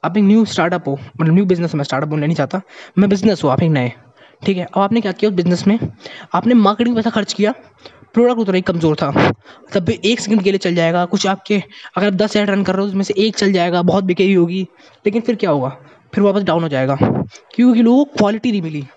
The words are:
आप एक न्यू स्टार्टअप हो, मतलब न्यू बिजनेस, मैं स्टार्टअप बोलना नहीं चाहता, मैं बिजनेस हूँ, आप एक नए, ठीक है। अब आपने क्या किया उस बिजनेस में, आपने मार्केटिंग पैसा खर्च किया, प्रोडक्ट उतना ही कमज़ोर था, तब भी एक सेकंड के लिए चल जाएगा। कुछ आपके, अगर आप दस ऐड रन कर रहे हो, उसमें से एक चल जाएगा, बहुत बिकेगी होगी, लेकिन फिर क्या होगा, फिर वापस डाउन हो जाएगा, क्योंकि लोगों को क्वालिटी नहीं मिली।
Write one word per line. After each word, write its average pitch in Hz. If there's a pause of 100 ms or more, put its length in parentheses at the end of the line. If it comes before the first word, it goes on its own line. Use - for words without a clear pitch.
आप 170
एक 214
न्यू 214
स्टार्टअप 175
हो, 139 (220)
मतलब 165
न्यू 196
बिजनेस, 175
मैं 143
स्टार्टअप 143
बोलना 151
नहीं 160
चाहता, 151 (360)
मैं 202
बिजनेस 196
हूँ, 143
आप 135
एक 165
नए, 127 (540)
ठीक 196
है। 175
अब -
आपने 208
क्या 202
किया 214
उस 190
बिजनेस 175
में, 220 (540)
आपने 220
मार्केटिंग 226
पैसा 226
खर्च 208
किया, 208 (600)
प्रोडक्ट 240
उतना 196
ही 185
कमज़ोर 165
था, - (400)
तब 190
भी 196
एक 233
सेकंड 208
के 196
लिए 196
चल 175
जाएगा। 170
कुछ 190
आपके, 196 (340)
अगर 190
आप 202
दस 208
ऐड 208
रन 196
कर 185
रहे 190
हो, 202
उसमें 196
से 190
एक 208
चल 294
जाएगा, 175
बहुत 180
बिकेगी 185
होगी, 175 (440)
लेकिन 208
फिर 233
क्या 202
होगा, 135 (360)
फिर 202
वापस 202
डाउन 170
हो 165
जाएगा, 135 (560)
क्योंकि 240
लोगों 247
को 285
क्वालिटी 214
नहीं 208
मिली। 156 (140)